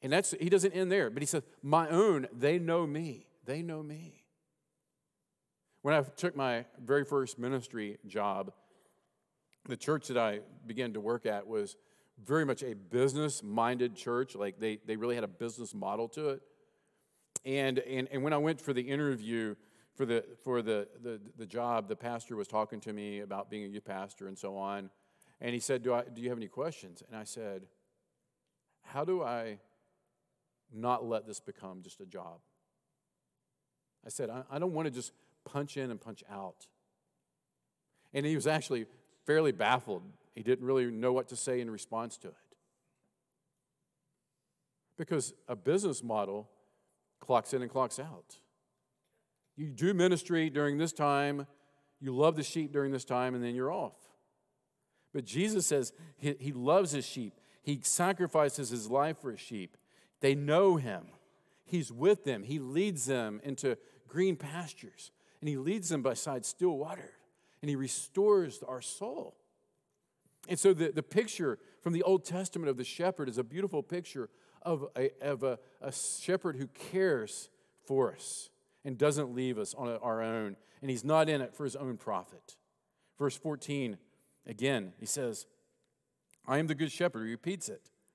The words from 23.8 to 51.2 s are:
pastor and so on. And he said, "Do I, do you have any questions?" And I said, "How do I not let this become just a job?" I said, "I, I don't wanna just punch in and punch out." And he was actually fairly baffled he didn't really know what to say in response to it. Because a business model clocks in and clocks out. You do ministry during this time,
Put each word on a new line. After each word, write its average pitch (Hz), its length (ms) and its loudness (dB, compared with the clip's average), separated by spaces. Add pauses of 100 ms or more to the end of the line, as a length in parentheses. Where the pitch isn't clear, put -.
pastor 98 440 -10
and 95 100 -12
so 98 180 -8
on. 98 340 -6 (500)
And 120 140 -4
he 120 60 -4
said, 127 220 0
"Do 123 120 2
I, 120 80 2
do 117 180 -12
you 120 80 -4
have 123 100 -2
any 107 100 -8
questions?" 123 600 -8
And 110 100 -14
I 107 60 -10
said, 101 380 -8 (1200)
"How 143 220 -4
do 180 180 0
I 117 380 -4 (1120)
not 120 320 0
let 110 220 -2
this 104 140 -12
become 95 420 -14
just 92 180 -20
a 98 60 -14
job?" 87 320 -14 (1700)
I - 20 -14
said, 113 220 -4
"I, 127 200 -8
I 139 80 -6
don't 175 140 -2
wanna 156 180 -2
just 123 220 -8 (320)
punch 143 320 -6
in 131 140 -4
and 110 100 -8
punch - 300 -14
out." 98 360 -12 (1500)
And 139 120 -2
he 156 100 2
was 143 120 0
actually 143 400 0 (400)
fairly 151 260 6
baffled 107 500 2 (320)
he 113 80 -10
didn't 127 240 2
really 127 240 2
know 117 220 2
what 127 160 0
to 127 80 -10
say 127 240 0
in 117 100 -4
response 113 480 -8
to 95 100 -16
it. 80 60 -14 (2500)
Because 160 380 -2 (140)
a 120 80 -4
business 151 460 2
model 107 460 -2 (720)
clocks 123 340 2
in 123 80 0
and 117 80 -6
clocks 131 280 0
out. 139 400 -14 (1160)
You 151 120 -6
do 147 260 2
ministry 170 560 4
during 143 280 2
this 160 140 0
time, 143 540 2 (540)